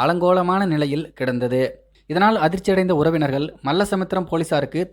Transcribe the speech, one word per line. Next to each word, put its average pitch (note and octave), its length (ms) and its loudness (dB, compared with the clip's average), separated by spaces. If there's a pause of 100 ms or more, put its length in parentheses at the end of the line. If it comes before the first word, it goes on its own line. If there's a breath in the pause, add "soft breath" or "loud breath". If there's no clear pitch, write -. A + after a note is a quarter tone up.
அலங்கோலமான F3+ 680 2
நிலையில் D3 340 -2 (140)
கிடந்தது. B2+ 420 0 (500 soft breath)
இதனால் G3+ 340 2
அதிர்ச்சியடைந்த F#3 560 0
உறவினர்கள் D3+ 460 0 (200)
மல்லசமுத்திரம் F#3+ 640 -2
போலீசாருக்கு D#3+ 500 -2 (120)